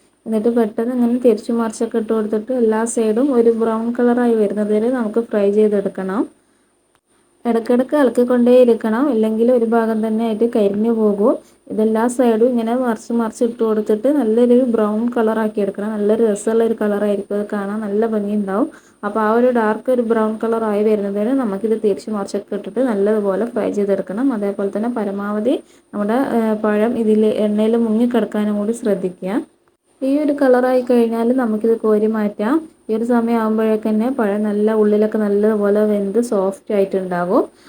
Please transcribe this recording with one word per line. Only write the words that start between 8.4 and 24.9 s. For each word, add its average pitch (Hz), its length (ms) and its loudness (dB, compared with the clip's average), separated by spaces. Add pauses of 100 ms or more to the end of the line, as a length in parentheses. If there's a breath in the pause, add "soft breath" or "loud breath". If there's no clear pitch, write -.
ഇരിക്കണം, 233 520 4
ഇല്ലെങ്കിൽ 220 420 0
ഒരു 233 140 2
ഭാഗം 226 360 0
തന്നെ 220 240 -2
ആയിട്ട് 220 240 0
കരിഞ്ഞു 214 440 0
പോകും. 214 400 2 (340 soft breath)
ഇതെല്ലാ 220 400 0
സൈഡും 240 420 2
ഇങ്ങനെ 233 260 -2
മറിച്ച് 233 380 -4
മറിച്ച് 233 300 -2
ഇട്ട് 240 180 -4
കൊടുത്തിട്ട് 214 520 0
നല്ലൊരു 240 520 2
ബ്രൗൺ 214 340 0 (100)
കളറാക്കി 220 520 -2
എടുക്കണം. 202 300 -4
നല്ലൊരു 214 340 0
രസമുള്ള 220 380 0
ഒരു 226 120 0
കളറായിരിക്കും, 208 600 -2
അത് 208 120 -4
കാണാൻ 208 320 -6
നല്ല 214 280 -2
ഭംഗിയുണ്ടാവും. 208 600 -2 (360 loud breath)
അപ്പോൾ 208 180 -2
ആ 214 100 2
ഒരു 240 200 4
ഡാർക്ക് 220 400 0
ഒരു 247 100 2
ബ്രൗൺ 220 360 0
കളറായി 226 460 -2
വരുന്നത് 202 320 0
വരെ 214 180 0
നമുക്കിത് 220 480 -2
തിരിച്ച് 202 300 -2
മറിച്ചൊക്കെ 202 440 -6
ഇട്ടിട്ട് 202 280 -6
നല്ലതുപോലെ 208 600 0
ഫ്രൈ 202 260 -4
ചെയ്തെടുക്കണം. 196 600 -2
അതേപോലെ 202 380 -4
തന്നെ 214 200 -4